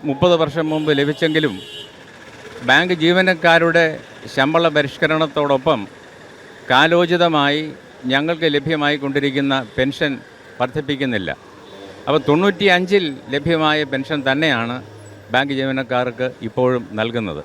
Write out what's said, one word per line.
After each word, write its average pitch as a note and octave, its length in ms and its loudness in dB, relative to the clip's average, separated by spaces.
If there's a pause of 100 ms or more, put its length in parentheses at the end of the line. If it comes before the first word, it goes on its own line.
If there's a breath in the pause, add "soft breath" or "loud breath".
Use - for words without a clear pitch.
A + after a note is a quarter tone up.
മുപ്പത് D#3+ 320 2
വർഷം D#3 340 -2
മുമ്പ് D#3 280 -2
ലഭിച്ചെങ്കിലും D3+ 560 0 (1080)
ബാങ്ക് D#3 300 4
ജീവനക്കാരുടെ E3+ 880 4 (440)
ശമ്പള D#3 400 2
പരിഷ്കരണത്തോടൊപ്പം D3 1120 0 (880)
കാലോചിതമായി D#3+ 920 4 (440)
ഞങ്ങൾക്ക് D#3 480 0
ലഭ്യമായിക്കൊണ്ടിരിക്കുന്ന C#3+ 1000 0 (180)
പെൻഷൻ C#3 380 -2 (460)
വർദ്ധിപ്പിക്കുന്നില്ല. B2+ 720 -4 (760)
അപ്പോൾ D3 240 0
തൊണ്ണൂറ്റിയഞ്ചിൽ F#3 760 2 (240)
ലഭ്യമായ D3+ 540 0
പെൻഷൻ C3+ 380 -4
തന്നെയാണ് C3 540 0 (560)
ബാങ്ക് C#3 220 0
ജീവനക്കാർക്ക് B2+ 760 -2 (140)
ഇപ്പോഴും B2 500 0
നൽകുന്നത്. A2 540 -4